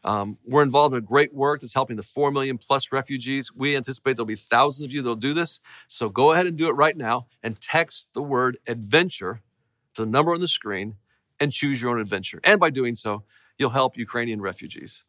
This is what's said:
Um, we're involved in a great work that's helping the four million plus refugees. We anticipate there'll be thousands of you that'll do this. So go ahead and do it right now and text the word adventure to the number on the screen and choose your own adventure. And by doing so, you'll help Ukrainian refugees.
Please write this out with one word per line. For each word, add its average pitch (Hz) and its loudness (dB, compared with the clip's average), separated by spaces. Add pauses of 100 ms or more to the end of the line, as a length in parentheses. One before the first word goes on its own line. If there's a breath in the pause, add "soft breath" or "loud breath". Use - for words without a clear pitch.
Um, 101 -2
we're 139 4
involved 139 4
in 123 -2
a - -6
great 139 2
work 143 0
that's 120 -12
helping 131 -2
the 98 -10
four 143 -2
million 135 -2
plus - -2
refugees. 135 -4
We 139 0
anticipate 131 -2
there'll 117 -4
be 107 -4
thousands 135 2
of 127 -10
you 143 -4
that'll 120 -2
do 127 -2
this. 165 -4 (280 loud breath)
So - -4
go 127 6
ahead 180 4
and 170 -4
do 160 2
it 135 2
right 147 4
now 120 -2 (160)
and 113 -6
text - -2
the 135 -6
word 127 0
adventure 117 -2 (540)
to 110 -4
the 110 -4
number 151 4
on 170 -2
the 180 -2
screen 104 -6 (420)
and 147 0
choose 139 -2
your 123 -2
own 120 -2
adventure. 98 -6
And 196 6
by 165 4
doing 127 -2
so, 107 -6 (340 soft breath)
you'll 131 0
help 131 0
Ukrainian 117 -4
refugees. - -12